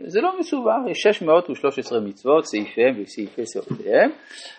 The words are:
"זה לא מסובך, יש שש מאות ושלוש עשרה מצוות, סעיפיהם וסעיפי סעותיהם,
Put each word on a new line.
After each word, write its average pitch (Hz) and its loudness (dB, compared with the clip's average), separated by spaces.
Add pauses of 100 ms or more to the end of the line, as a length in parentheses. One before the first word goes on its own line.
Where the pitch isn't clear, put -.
"זה 185 -2
לא 370 0
מסובך, 247 -2
יש 165 -6
שש 214 2
מאות 175 4
ושלוש 135 -2
עשרה 120 -2
מצוות, 123 0
סעיפיהם 113 0
וסעיפי 104 -8
סעותיהם, 117 0 (480)